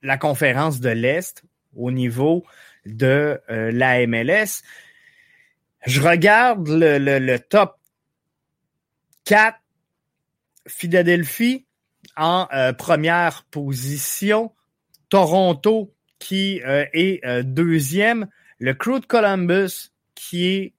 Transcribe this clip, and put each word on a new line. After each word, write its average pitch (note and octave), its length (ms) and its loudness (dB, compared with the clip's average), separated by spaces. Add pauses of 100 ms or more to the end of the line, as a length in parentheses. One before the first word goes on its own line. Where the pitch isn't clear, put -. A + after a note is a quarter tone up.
la C3+ 160 -2
conférence C#3+ 640 0
de B2+ 100 0
l'Est B2+ 540 -2 (320)
au B2 160 -6
niveau C3 520 -2 (400)
de, C3+ 640 0
euh, A2+ 240 -4
la B2+ 280 2
M A#2 120 2
L A#2 160 -2
S, G3+ 340 -2 (1200)
je B2+ 160 0
regarde G3 680 4
le, D#3 300 4
le, C#3 220 2
le C3 180 0
top - 400 0 (1500)
quatre. G#3+ 360 2 (1040)
Philadelphie F3 1000 0 (500)
en, E3+ 360 0
euh, C3 200 0
première E3 760 0
position, C#3+ 1000 -4 (560)
Toronto F#3+ 840 2 (240)
qui, G3 460 -6
euh, C#3 280 0
est, F3+ 340 -2
euh, B2 160 -2
deuxième, E3 840 -2 (300)
le C3 160 -2
Crew B3 260 -4
de - 60 -16
Columbus F#3+ 840 0 (240)
qui F3 340 -6
est F#3+ 300 -4